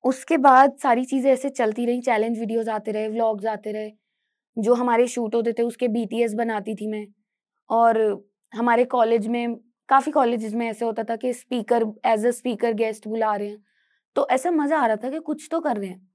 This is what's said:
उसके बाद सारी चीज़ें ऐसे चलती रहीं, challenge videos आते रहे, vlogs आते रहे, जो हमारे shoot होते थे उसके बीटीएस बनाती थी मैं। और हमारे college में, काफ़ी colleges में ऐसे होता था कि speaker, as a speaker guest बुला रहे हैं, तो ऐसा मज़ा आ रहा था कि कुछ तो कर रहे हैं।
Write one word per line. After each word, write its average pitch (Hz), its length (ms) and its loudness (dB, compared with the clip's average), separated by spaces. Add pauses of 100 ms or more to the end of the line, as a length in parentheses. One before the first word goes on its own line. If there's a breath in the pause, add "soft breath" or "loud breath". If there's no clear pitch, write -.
उसके 269 340 0
बाद 269 460 6
सारी 254 220 2
चीज़ें 269 260 0
ऐसे 262 180 0
चलती 240 360 -2
रहीं, 240 160 -2
challenge 226 380 -2
videos 226 300 -4
आते 214 220 -6
रहे, 214 160 -4
vlogs 220 380 -2
आते 214 260 -6
रहे, 214 200 -8 (640)
जो 226 160 2
हमारे 240 340 2
shoot 226 280 -6
होते 233 180 0
थे 233 100 -2
उसके 233 240 -2
बीटीएस 226 460 -2
बनाती 220 420 -4
थी 208 120 -10
मैं। 214 200 -8 (640)
और 220 560 2 (300)
हमारे 240 300 2
college 226 420 2
में, 233 280 -2 (340)
काफ़ी 269 220 4
colleges 233 420 0
में 233 140 -2
ऐसे 226 180 -6
होता 226 180 -4
था 226 120 -4
कि 247 180 -4
speaker, 240 500 0
as 220 420 0
a 240 80 2
speaker 233 400 -2
guest 220 340 -4
बुला 214 280 -2
रहे 208 140 -6
हैं, 208 140 -16 (520)
तो - 160 2
ऐसा 262 200 2
मज़ा 302 280 2
आ 247 80 2
रहा 220 80 2
था 233 140 -8
कि 311 100 -6
कुछ 302 320 -8
तो 330 80 -2
कर 294 180 -2
रहे 196 120 -8
हैं। 185 260 -18